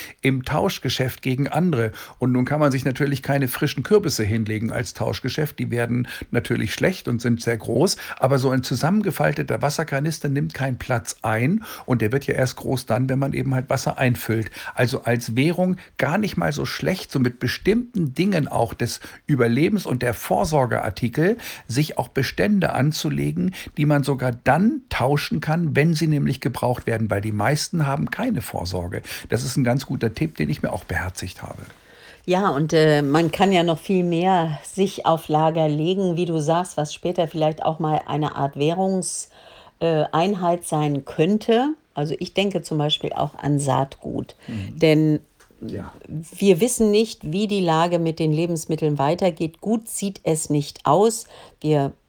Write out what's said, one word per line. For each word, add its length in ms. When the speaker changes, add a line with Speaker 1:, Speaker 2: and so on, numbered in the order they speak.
Speaker 1:
im 240
Tauschgeschäft 760
gegen 260
andere. 440
Und 140
nun 120
kann 160
man 100
sich 140
natürlich 380
keine 260
frischen 340
Kürbisse 420
hinlegen 460
als 240
Tauschgeschäft, 640
die 120
werden 380
natürlich 440
schlecht 340
und 120
sind 200
sehr 160
groß, 400
aber 200
so 120
ein 120
zusammengefalteter 1000
Wasserkanister 640
nimmt 260
keinen 240
Platz 440
ein 420
und 160
der 100
wird 140
ja 80
erst 220
groß 300
dann, 220
wenn 100
man 140
eben 220
halt 160
Wasser 280
einfüllt. 520
Also 300
als 320
Währung 400
gar 200
nicht 180
mal 160
so 140
schlecht, 440
so 100
mit 180
bestimmten 760
Dingen 340
auch 260
des 260
Überlebens 600
und 160
der 120
Vorsorgeartikel 1200
sich 320
auch 100
Bestände 640
anzulegen, 840
die 100
man 160
sogar 300
dann 560
tauschen 520
kann, 360
wenn 180
sie 120
nämlich 340
gebraucht 460
werden, 240
weil 100
die 120
meisten 540
haben 240
keine 320
Vorsorge. 600
Das 160
ist 120
ein 80
ganz 220
guter 280
Tipp, 220
den 140
ich 120
mir 100
auch 120
beherzigt 580
habe. 200
Speaker 2:
Ja, 260
und, 220
äh, 300
man 300
kann 180
ja 140
noch 140
viel 260
mehr 580
sich 440
auf 220
Lager 400
legen, 480
wie 100
du 120
sagst, 380
was 180
später 320
vielleicht 380
auch 160
mal 260
eine 300
Art 200
Währungs-, 720
äh, 320
Einheit 520
sein 400
könnte. 680
Also 260
ich 140
denke 280
zum 160
Beispiel 340
auch 220
an 240
Saatgut. 800
Speaker 1:
Mhm. 320
Speaker 2:
Denn 420
Speaker 1:
Ja. 320
Speaker 2:
wir 540
wissen 320
nicht, 400
wie 160
die 120
Lage 380
mit 200
den 140
Lebensmitteln 640
weitergeht. 640
Gut 280
sieht 340
es 280
nicht 360
aus. 400
Wir 320